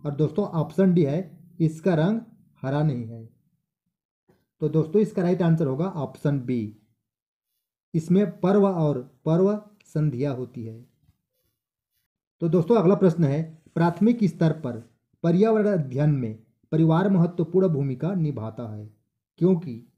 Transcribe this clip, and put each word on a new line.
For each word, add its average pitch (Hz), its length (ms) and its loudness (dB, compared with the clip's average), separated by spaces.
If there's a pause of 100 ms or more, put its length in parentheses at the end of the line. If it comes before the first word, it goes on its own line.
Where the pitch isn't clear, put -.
और 147 80 -6
दोस्तों, 156 320 -2
ऑप्शन 175 480 0
डी 170 100 4
है, 156 280 -2 (300)
इसका 160 340 0
रंग 202 260 0 (420)
हरा 143 200 -2
नहीं 123 220 -2
है। 113 180 -16 (1400)
तो 151 80 -2
दोस्तों, 160 320 0
इसका 196 200 -2
राइट 180 200 0
आंसर 165 260 2
होगा 139 200 -4
ऑप्शन 143 540 -4
बी, 117 340 -4 (1160)
इसमें 185 460 0
पर्व 196 280 4
और 151 340 0 (240)
पर्व 185 300 2 (300)
संधियाँ 143 500 -2
होती 120 300 -10
है। 113 140 -14 (1600)
तो 165 80 -2
दोस्तों, 180 280 2
अगला 190 200 4
प्रश्न 170 260 2
है, 143 180 0 (340)
प्राथमिक 202 500 0
स्तर 160 300 0
पर 113 280 -10 (400)
पर्यावरण 208 460 2
अध्ययन 147 420 0
में 120 260 -4 (340)
परिवार 165 380 2
महत्वपूर्ण 180 580 2
भूमिका 139 480 -2
निभाता 120 540 -4
है 107 200 -14 (500)
क्योंकि? 170 340 0 (240)